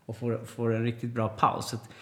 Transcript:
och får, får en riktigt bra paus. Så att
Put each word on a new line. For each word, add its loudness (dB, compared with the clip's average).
och -8
får, -2
får 0
en 2
riktigt -2
bra 2
paus. 2
Så -4
att -10